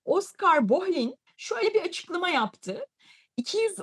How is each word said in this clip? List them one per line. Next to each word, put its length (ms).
Oskar 640
Bohlin 460
şöyle 360
bir 80
açıklama 480
yaptı. 560
İki 200
yüz 260